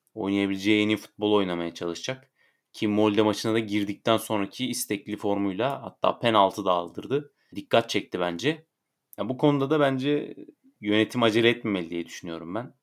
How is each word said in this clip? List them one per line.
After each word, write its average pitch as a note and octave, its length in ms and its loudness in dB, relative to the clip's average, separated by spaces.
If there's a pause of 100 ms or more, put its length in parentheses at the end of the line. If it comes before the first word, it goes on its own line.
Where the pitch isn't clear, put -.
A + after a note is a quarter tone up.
(160)
oynayabileceği G2+ 680 2
en G#2+ 40 2
iyi G#2+ 80 2
futbolu G#2 400 -2
oynamaya F2 380 0
çalışacak. F2+ 560 -8 (420)
Ki A2 160 -2
Molde G#2 340 4
maçına G#2+ 320 0
da A2+ 40 2
girdikten G#2 580 -2
sonraki G#2+ 500 -4
istekli G#2 500 -6
formuyla G2+ 680 -2
hatta - 360 -2
penaltı G#2 460 4
da F#2 80 4
aldırdı. F#2 600 -4 (220)
Dikkat A#2 360 0
çekti F#2+ 300 -4
bence. G2 460 -2 (520)
Ya G#2 100 -6
bu B2+ 100 -6
konuda C#3+ 320 2
da D#3 100 2
bence C#3 540 0 (460)
yönetim G#2+ 420 2
acele A#2 260 4
etmemeli G2+ 420 -2
diye E2+ 160 -6
düşünüyorum E2 480 -12
ben. A#2+ 280 -10